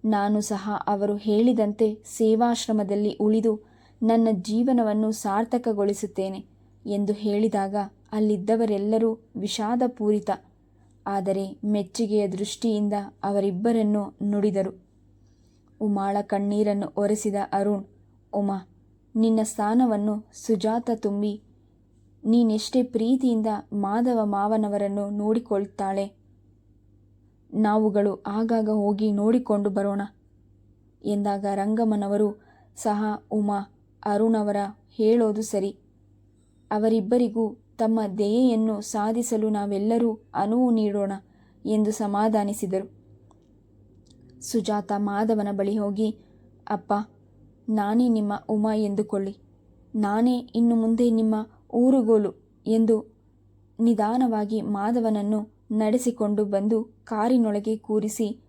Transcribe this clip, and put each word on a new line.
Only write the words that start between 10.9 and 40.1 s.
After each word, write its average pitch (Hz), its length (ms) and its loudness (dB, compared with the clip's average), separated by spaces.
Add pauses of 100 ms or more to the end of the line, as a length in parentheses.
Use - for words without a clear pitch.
ಆದರೆ 196 580 -4
ಮೆಚ್ಚುಗೆಯ 208 640 0
ದೃಷ್ಟಿಯಿಂದ 208 640 -2 (320)
ಅವರಿಬ್ಬರನ್ನು 202 880 0 (100)
ನುಡಿದರು. 202 600 -2 (960)
ಉಮಾಳ 202 420 0
ಕಣ್ಣೀರನ್ನು 202 720 0
ಒರೆಸಿದ 208 380 0 (180)
ಅರುಣ್, 202 320 0 (500)
"ಉಮಾ, 196 340 -2 (480)
ನಿನ್ನ 220 260 4
ಸ್ಥಾನವನ್ನು 214 920 0
ಸುಜಾತ 220 600 -2
ತುಂಬಿ, 208 480 -2 (840)
ನೀನೆಷ್ಟೇ 226 580 2
ಪ್ರೀತಿಯಿಂದ 240 640 0 (260)
ಮಾಧವ 214 540 0
ಮಾವನವರನ್ನು 202 840 0
ನೋಡಿಕೊಳ್ತಾಳೆ. 202 1120 -2 (1300)
ನಾವುಗಳು 208 720 2
ಆಗಾಗ 220 420 0
ಹೋಗಿ 208 440 0
ನೋಡಿಕೊಂಡು 208 580 0
ಬರೋಣ" 202 320 -2 (1000)
ಎಂದಾಗ 202 500 -2
ರಂಗಮ್ಮನವರು 208 880 0 (340)
ಸಹ 214 280 -2 (260)
ಉಮಾ, 208 480 -4 (260)
ಅರುಣ್ 214 300 2
ಅವರ 208 220 0 (340)
ಹೇಳೋದು 220 520 2
ಸರಿ, 202 340 -4 (920)
ಅವರಿಬ್ಬರಿಗೂ 220 840 0 (220)
ತಮ್ಮ 226 220 0 (180)
ದಯೆಯನ್ನು 220 640 2
ಸಾಧಿಸಲು 220 680 -2
ನಾವೆಲ್ಲರೂ 214 680 0 (160)